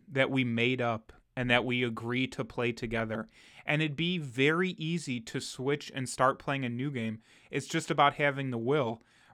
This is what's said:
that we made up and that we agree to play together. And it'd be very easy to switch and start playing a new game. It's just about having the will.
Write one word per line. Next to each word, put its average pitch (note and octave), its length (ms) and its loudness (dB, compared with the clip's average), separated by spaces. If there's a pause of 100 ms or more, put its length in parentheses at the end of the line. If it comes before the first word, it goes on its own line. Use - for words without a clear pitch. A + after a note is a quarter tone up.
(120)
that C3 180 4
we C3+ 140 4
made A#2+ 360 2
up A#2 320 -2 (240)
and B2 140 0
that A#2+ 140 6
we B2 180 0
agree A#2+ 460 -2
to B2+ 160 -6
play A#2+ 260 -2
together. A2+ 560 -4 (400)
And D3+ 160 0
it'd D3 140 -2
be F3 220 0
very D3+ 520 2
easy D#3 500 -2
to B2 180 -6
switch C#3 560 -4
and C3 140 -4
start C3 320 2
playing C#3 240 -4
a A#2+ 40 -2
new B2 220 -4
game. A2+ 300 -4 (320)
It's C3+ 160 -4
just E3 200 -2
about D3 260 4
having C#3 360 0
the A#2+ 80 -4
will. A#2 420 0 (340)